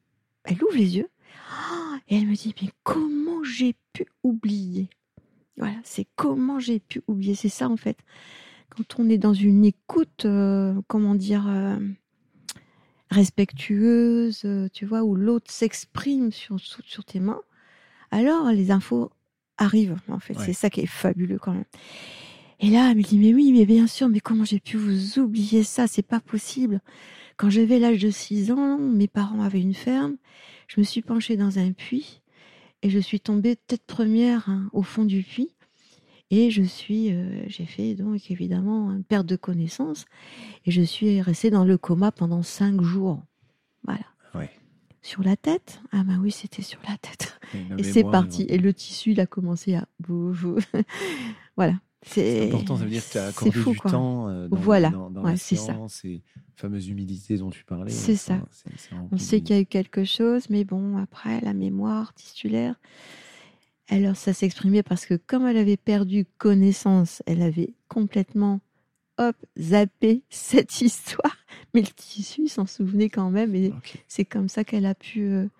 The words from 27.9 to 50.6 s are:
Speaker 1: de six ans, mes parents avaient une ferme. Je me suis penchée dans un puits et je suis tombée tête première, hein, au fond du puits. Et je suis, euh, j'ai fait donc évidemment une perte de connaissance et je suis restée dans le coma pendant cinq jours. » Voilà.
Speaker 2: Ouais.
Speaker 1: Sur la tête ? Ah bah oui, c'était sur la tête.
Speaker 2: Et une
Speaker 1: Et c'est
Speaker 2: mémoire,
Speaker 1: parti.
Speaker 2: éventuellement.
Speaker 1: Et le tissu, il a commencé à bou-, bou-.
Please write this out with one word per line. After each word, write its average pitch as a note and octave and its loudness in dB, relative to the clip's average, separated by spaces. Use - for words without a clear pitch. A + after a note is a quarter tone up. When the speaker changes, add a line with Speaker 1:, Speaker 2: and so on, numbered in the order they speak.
Speaker 1:
de G#3 2
six G3+ -2
ans, C#4 0
mes A#3 2
parents G#3 -4
avaient G3 0
une F#3+ 0
ferme. C4+ -2
Je - -4
me G#3 6
suis A3+ -6
penchée A3+ -2
dans G3 0
un F#3 2
puits - -10
et G3+ 2
je G3 2
suis G3+ -2
tombée G#3+ 0
tête - -8
première, A#3 0
hein, F#3+ -2
au G3 0
fond A3 -2
du G3 0
puits. - -6
Et A3+ 6
je G#3 2
suis, G#3 -2
euh, F3+ -4
j'ai F#3+ -10
fait G#3 -4
donc G3+ -4
évidemment F#3 -2
une G3 -4
perte G3 0
de F3+ -2
connaissance F3+ -6
et F3 0
je F3+ 4
suis G3+ 2
restée F#3 2
dans G3 4
le F#3 6
coma F3+ 0
pendant E3+ -2
cinq G3+ 0
jours. » F3 -2
Voilà. - -8
Speaker 2:
Ouais. D#2 -10
Speaker 1:
Sur - -8
la F#3+ 4
tête ? - -4
Ah G3 0
bah F#3+ 0
oui, G3+ 0
c'était - -12
sur - -14
la G3+ -6
tête. - -14
Speaker 2:
Et - -6
une F#2+ -6
Speaker 1:
Et G3+ 0
c'est G3+ 4
Speaker 2:
mémoire, G3+ 0
Speaker 1:
parti. F3+ -4
Speaker 2:
éventuellement. - -4
Speaker 1:
Et - 4
le G3 2
tissu, - -6
il F#3+ 0
a F#3 4
commencé F3+ -4
à E3+ -2
bou-, F3 -6
bou-. F3 -2